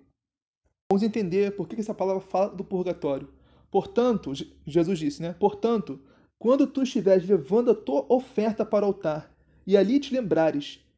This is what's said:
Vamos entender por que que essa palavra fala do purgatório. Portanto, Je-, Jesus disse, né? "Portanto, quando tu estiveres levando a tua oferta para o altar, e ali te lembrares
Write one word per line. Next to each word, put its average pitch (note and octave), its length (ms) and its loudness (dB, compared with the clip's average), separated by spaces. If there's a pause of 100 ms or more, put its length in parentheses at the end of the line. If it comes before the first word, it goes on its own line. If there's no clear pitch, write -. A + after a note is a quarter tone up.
(920)
Vamos G3 120 2
entender G3+ 520 -2
por F3 140 -8
que A3+ 60 -12
que A3 80 -6
essa G#3 120 -8
palavra F#3+ 280 -2
fala F#3+ 260 0
do F#3+ 160 -10
purgatório. E3+ 640 -4 (420)
Portanto, G3+ 640 0
Je-, - 220 -12 (100)
Jesus E3 320 2
disse, D3+ 220 -4
né? E3 180 -8
"Portanto, G3+ 640 -2 (380)
quando C4+ 280 4
tu C4+ 160 -4
estiveres F#3+ 460 2
levando G#3 420 2
a G#3 40 4
tua C4+ 340 -2
oferta A3 560 0
para G#3 220 0
o - 20 2
altar, D#3+ 420 -6 (360)
e G3 100 6
ali G#3 240 4
te B3 140 -6
lembrares D#3+ 680 0 (160)